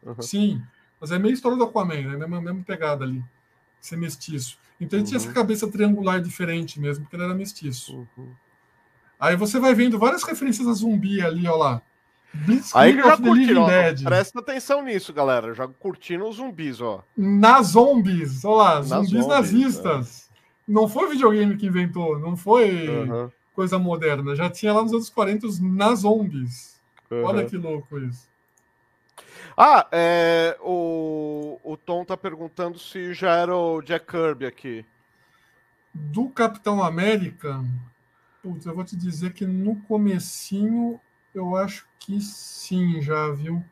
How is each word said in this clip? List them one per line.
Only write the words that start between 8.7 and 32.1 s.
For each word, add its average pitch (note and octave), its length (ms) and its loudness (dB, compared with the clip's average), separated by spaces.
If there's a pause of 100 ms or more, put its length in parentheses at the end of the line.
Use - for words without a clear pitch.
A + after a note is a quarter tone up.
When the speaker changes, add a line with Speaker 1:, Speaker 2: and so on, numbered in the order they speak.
Speaker 2:
Aí E3 180 2
você G#3 240 -2
vai C4 140 6
vendo A3+ 260 2
várias C#4 240 2
referências C4 420 -2
a A#3+ 60 2
zumbi G3+ 500 0
ali, F3 240 -2
ó E3+ 100 2
lá. C3+ 240 2 (540)
Blitzkrieg F3+ 420 2
Speaker 1:
Aí C#3+ 200 10
que C#4 120 6
já D#4 60 10
Speaker 2:
of A#3+ 80 -2
the A#3+ 60 4
Speaker 1:
curtiram, B3 180 6
Speaker 2:
Living G3 140 6
Speaker 1:
ó. E3 80 6
Speaker 2:
Dead. E3+ 340 4
Speaker 1:
Presta F#3 380 0
atenção C#4 420 -4
nisso, G#3 300 -6
galera. B2+ 420 0
Já B2+ 140 -6
curtiram F3+ 600 -8
os A3 80 -12
zumbis, D#3+ 440 -10
ó. G#2+ 240 -6 (120)
Speaker 2:
Na G#3 460 8
zombies, F#3 840 4
ó G#3+ 120 4
lá, G3 180 6
Speaker 1:
Na D3 80 -2
Speaker 2:
zumbis C#3+ 280 0
Speaker 1:
zombies, A#3+ 180 2
Speaker 2:
nazistas. G#3 1000 0
Speaker 1:
é. - 40 -20 (340)
Speaker 2:
Não G#3+ 220 2
foi C4+ 180 -2
o E4 40 -2
videogame G#3+ 460 4
que G#3 100 -4
inventou, F3 520 -2
não E3 180 -6
foi F#3+ 520 2 (200)
Speaker 1:
Aham. A#2+ 220 -6 (240)
Speaker 2:
coisa F#3 240 -2
moderna. D#3 560 -2
Já E3+ 160 -2
tinha G#3 220 -2
lá G#3+ 100 4
nos A3+ 100 -2
anos A3+ 180 -2
quarenta G#3 360 -2
os F#3+ 140 -6
na F#3+ 340 2
zombies. F#3 840 -2 (280)
Olha A#2+ 340 -2
Speaker 1:
Aham. - 60 -4
Speaker 2:
que D3+ 80 -10
louco D3+ 440 -8
isso. B2 280 -10 (1300)
Speaker 1:
Ah, C4+ 360 6
é, E3+ 720 2
o, D#3 1000 -6
o D#3 140 -12
Tom F3 280 -6
tá F#3 120 -8